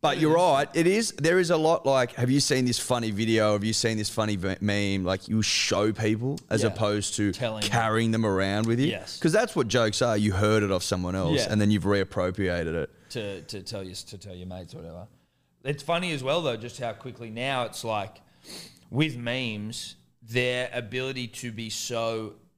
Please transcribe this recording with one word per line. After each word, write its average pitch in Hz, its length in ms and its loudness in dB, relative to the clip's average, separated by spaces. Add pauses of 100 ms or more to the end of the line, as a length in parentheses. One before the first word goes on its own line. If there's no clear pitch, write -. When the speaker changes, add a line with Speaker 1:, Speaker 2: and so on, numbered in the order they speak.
Speaker 1:
But 143 140 2
Speaker 2:
It 143 60 0
Speaker 1:
you're 156 100 4
Speaker 2:
is. 160 60 6
Speaker 1:
right. 147 360 4
It 165 140 4
is. 214 240 2
There 165 280 2
is 175 100 2
a 170 80 4
lot, 160 280 4
like, 131 280 2
have 123 180 0
you 139 80 6
seen 131 240 2
this 123 160 2
funny 117 320 -2
video? 110 400 4
Have 104 140 2
you 110 80 2
seen 110 240 0
this 107 120 -2
funny 107 280 0
v-, 92 240 -2
meme? 101 420 0
Like, 92 240 -2
you 110 140 2
show 104 500 2
people 113 480 0 (100)
as 110 140 2
Speaker 2:
Yeah. 113 60 4
Speaker 1:
opposed 104 460 -2
to 104 180 2
Speaker 2:
Telling 110 260 -4
them. 101 100 -2
Speaker 1:
carrying 113 420 2
them 113 140 2
around 98 400 0
with 117 140 0
you. 139 80 2
Speaker 2:
Yes. - 320 -6
Speaker 1:
'Cause 156 140 2
that's 220 240 0
what 131 100 0
jokes 110 340 2
are. 117 140 2
You 104 160 2
heard 107 320 4
it 98 80 0
off 92 120 0
someone 92 340 -2
else 95 220 2
Speaker 2:
Yeah. 113 120 0
Speaker 1:
and 107 80 2
then 104 100 4
you've 104 140 2
reappropriated 92 920 0
it. 78 140 -2 (200)
Speaker 2:
To, 101 320 -8
to 95 200 -14
tell 98 220 -10
your, 92 120 -12
to - 220 -14
tell 92 160 -16
your 90 140 -12
mates 90 260 -12
or - 40 -16
whatever. 85 280 -14 (600)
It's 147 180 -6
funny 170 300 -2
as 135 100 -6
well, 147 200 0
though, 123 120 -2
just 117 240 -12
how 120 140 -6
quickly 117 360 -14
now 123 340 -4
it's - 200 -8
like, 104 380 -6 (680)
with 139 280 -2
memes, 117 800 -6 (280)
their 123 480 0
ability 127 560 -6
to 120 240 -10
be 110 180 -8
so 113 680 -4 (220)